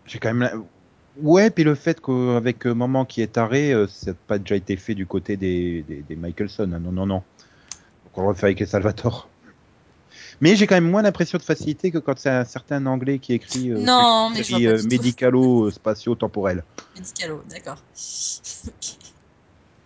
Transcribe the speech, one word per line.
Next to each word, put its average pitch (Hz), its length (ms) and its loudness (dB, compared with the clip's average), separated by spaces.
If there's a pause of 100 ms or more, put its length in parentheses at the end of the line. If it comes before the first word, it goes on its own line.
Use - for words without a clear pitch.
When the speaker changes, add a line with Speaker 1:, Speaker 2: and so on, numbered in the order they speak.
Speaker 1:
j'ai - 140 -16
quand 117 140 -4
même 120 80 0
la-, 123 120 -2 (680)
ouais, 180 280 6
puis 185 140 0
le 151 120 4
fait 160 260 -4
qu'avec, 123 680 0
euh, 120 60 2
Maman 127 320 0
qui - 160 -6
est 107 120 0
tarée, 131 400 2
euh, 104 140 2
ça - 240 -10
n'a 87 60 -10 (100)
pas 104 120 0
déjà 101 160 -2
été 98 220 -2
fait - 180 -8
du 95 120 -6
côté 98 300 -4
des, 87 460 -2
des, 73 240 -12
des 78 80 -12
Michelson, 87 580 -6
hein. 85 60 -6
Non, 87 120 -6
non, 92 160 -4
non. 95 160 -2 (800)
Donc - 140 -16
on 92 60 -4
le 98 60 0
refait 101 180 0
avec 98 120 0
les 104 80 0
Salvatore. - 640 -2 (1120)
Mais 170 140 8
j'ai 202 120 4
quand 202 80 6
même 170 140 4
moins 196 120 4
l'impression 180 360 0
de 160 60 -6
facilité 156 480 -4
que 165 60 -4
quand 139 220 -2
c'est 143 100 -2
un 127 160 2
certain 139 420 -8
Anglais 131 320 -2
qui 127 140 -4
écrit, 123 380 -4
euh, 110 80 -2
Speaker 2:
Non, 240 480 4
Speaker 1:
une 226 60 -4
Speaker 2:
mais 226 100 -4
je - 60 -6
Speaker 1:
série, 120 160 2
Speaker 2:
vois 110 80 6
pas 110 60 4
Speaker 1:
euh, - 20 -2
Speaker 2:
du 107 80 -2
tout. - 0 - (140)
Speaker 1:
médicalo, 127 640 4
euh, 104 60 0
spatio-temporel. 104 920 -4 (320)
Speaker 2:
Médicalo, - 540 -12
d'accord. - 280 -16 (180)
<laughs> - 720 -12
Ok. - 300 -14 (880)